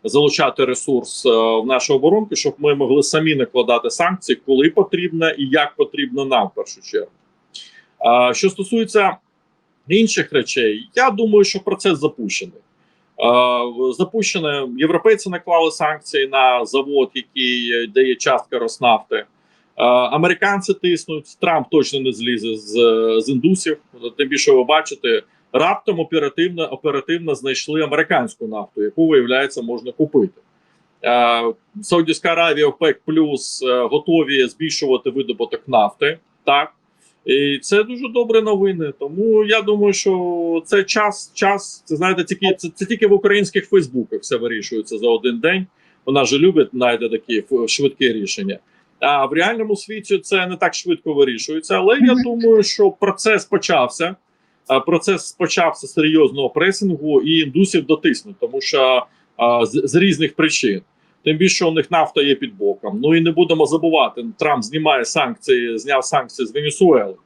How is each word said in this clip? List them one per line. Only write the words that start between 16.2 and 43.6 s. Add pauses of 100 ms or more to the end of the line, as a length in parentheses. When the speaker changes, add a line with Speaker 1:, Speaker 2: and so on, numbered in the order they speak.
Speaker 1:
на
завод,
який,
де
є
частка
Роснафти.
Е, (600)
американці
тиснуть,
Трамп
точно
не
злізе
з, (480)
з
індусів, (400)
тим
більше
ви
бачите, (300)
раптом
оперативно,
оперативно
знайшли
американську
нафту,
яку,
виявляється,
можна
купити. (640)
Е, (280)
Саудівська
Аравія,
опек
плюс,
е,
готові
збільшувати
видобуток
нафти, (260)
так? (520)
І
це
дуже
добрі
новини.
Тому
я
думаю,
що
це
час,
час,
це,
знаєте,
тільки,
це,
це
тільки
в
українських